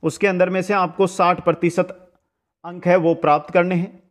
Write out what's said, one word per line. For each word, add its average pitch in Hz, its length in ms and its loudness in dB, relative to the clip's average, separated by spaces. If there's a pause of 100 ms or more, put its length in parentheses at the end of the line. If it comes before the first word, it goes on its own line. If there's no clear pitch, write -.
उसके 165 240 -2
अंदर 180 240 2
में 185 120 -4
से 196 120 -4
आपको 190 320 0
साठ 180 380 0
प्रतिशत 175 680 -2 (520)
अंक 175 220 -10
है, 180 100 4
वो 165 180 2
प्राप्त 151 400 0
करने 180 200 2
हैं। 180 360 -6